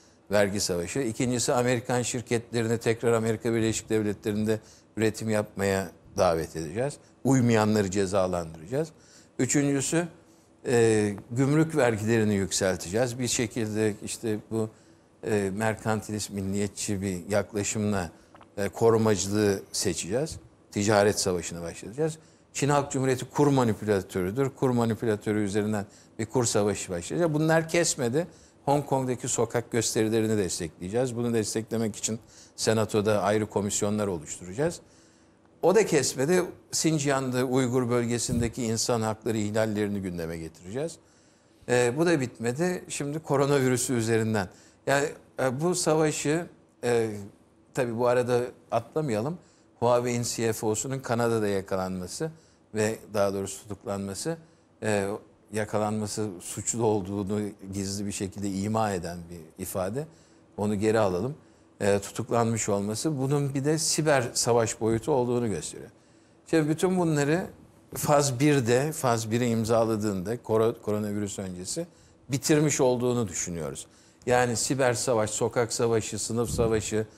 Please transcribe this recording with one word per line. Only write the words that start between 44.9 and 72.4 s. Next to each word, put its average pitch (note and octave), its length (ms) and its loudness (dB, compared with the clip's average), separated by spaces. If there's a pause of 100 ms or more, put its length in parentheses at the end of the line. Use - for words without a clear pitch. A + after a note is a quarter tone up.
e, C3 220 0
bu F3 140 0
savaşı, D#3 720 0 (360)
e, A#2 260 2 (640)
tabii A#2+ 240 -2
bu B2 100 2
arada B2 340 2 (300)
atlamayalım. B2+ 680 -2 (420)
Huawei'in A#2+ 440 2
C A#2 300 -2
F A2+ 140 -4
O'sunun C3 320 -2
Kanada'da A#2 480 0
yakalanması F#2+ 840 -4 (440)
ve G#2+ 240 0 (140)
daha G2+ 200 2
doğrusu G2 280 -6
tutuklanması, G2+ 760 -6 (460)
e, G2+ 260 0 (440)
yakalanması G#2+ 760 -2 (120)
suçlu - 440 -4
olduğunu G2+ 540 0 (340)
gizli G2 320 -6
bir G2+ 60 -6
şekilde G2 380 -6
ima G#2 420 -2
eden F2 260 -6 (120)
bir E2+ 340 -14
ifade. G2+ 440 -6 (500)
Onu G#2 180 -2
geri G#2+ 240 2
alalım. G#2 360 0 (460)
E, G2+ 180 4
tutuklanmış A2+ 720 -2
olması G#2+ 500 -2
bunun C#3 340 -2
bir C3+ 120 -2
de D#3 120 2
siber D3+ 460 2 (100)
savaş A#2 480 2
boyutu A2+ 300 0
olduğunu A#2+ 380 0
gösteriyor. D2+ 400 -8 (580)
Şimdi D#3 220 2
bütün F3+ 300 2
bunları D#3+ 480 2 (460)
faz C#3 460 2
birde, C#3 520 4
faz A2+ 400 0
biri A#2+ 160 2
imzaladığında A2 960 0
koro-, A2+ 380 2
koronavirüs G#2 580 -4
öncesi F#2+ 480 -8 (420)
bitirmiş D3 520 2